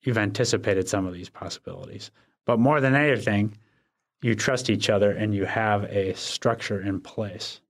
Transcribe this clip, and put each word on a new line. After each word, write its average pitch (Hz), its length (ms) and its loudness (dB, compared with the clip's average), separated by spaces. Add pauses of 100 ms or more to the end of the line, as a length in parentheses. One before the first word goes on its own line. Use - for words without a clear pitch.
You've 120 160 0
anticipated 104 680 0
some 95 200 -2
of 90 60 -8
these 90 160 -14
possibilities. - 800 -14 (340)
But 120 140 2
more 143 200 6
than 135 160 4
anything, 107 640 2 (640)
you 117 140 2
trust 127 340 0
each 104 200 0
other 101 220 4
and 107 220 -2
you 98 120 0
have 104 400 0
a 95 280 -2
structure - 680 -2
in 98 200 -4
place - 680 -8